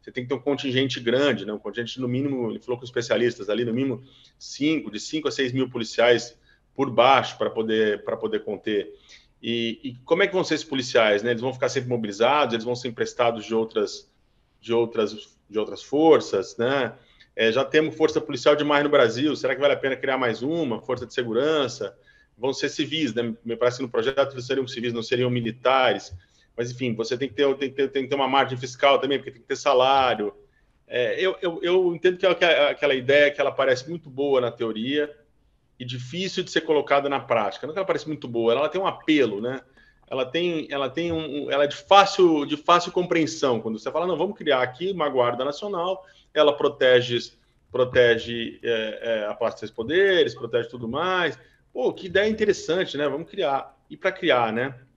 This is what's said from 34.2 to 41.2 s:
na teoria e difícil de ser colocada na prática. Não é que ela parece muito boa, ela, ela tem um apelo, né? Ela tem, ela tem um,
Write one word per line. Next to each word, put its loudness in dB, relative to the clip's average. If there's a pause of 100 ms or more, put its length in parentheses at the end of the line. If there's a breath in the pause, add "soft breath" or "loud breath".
na -2
teoria -4 (640)
e -12
difícil -8
de -8
ser 2
colocada 2
na -2
prática. -2
Não -10
é -12
que -4
ela -4
parece -4
muito -8
boa, 2
ela, 2
ela 0
tem -4
um -2
apelo, 0
né? -6 (500 soft breath)
Ela -2
tem, -4
ela -4
tem -6
um, -6